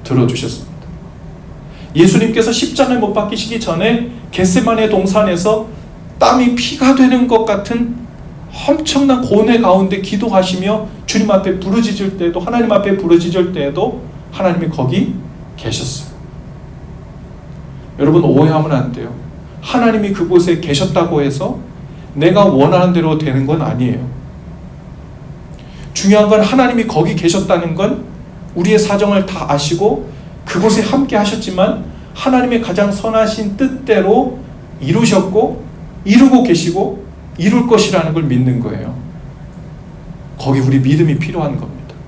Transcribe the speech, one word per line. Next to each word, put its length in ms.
들어주셨습니다. 680
예수님께서 560
십자가에 460
못 160
박히시기 460
전에 520
겟세마네 580
동산에서 800
땀이 380
피가 400
되는 320
것 180
같은 500
엄청난 540
고뇌 380
가운데 420
기도하시며 840
주님 240
앞에 300
부르짖을 580
때에도, 220
하나님 320
앞에 260
부르짖을 560
때에도 480
하나님이 380
거기 440
계셨어요. 580
여러분, 240
오해하면 480
안 200
돼요. 220
하나님이 520
그곳에 460
계셨다고 640
해서 380
내가 320
원하는 480
대로 240
되는 280
건 160
아니에요. 380
중요한 360
건 120
하나님이 460
거기 280
계셨다는 600
건 300
우리의 240
사정을 460
다 260
아시고 580
그곳에 360
함께 360
하셨지만, 680
하나님의 480
가장 300
선하신 680
뜻대로 840
이루셨고, 840
이루고 380
계시고, 600
이룰 300
것이라는 460
걸 100
믿는 360
거예요. 340
거기 220
우리 200
믿음이 380
필요한 420
겁니다. 360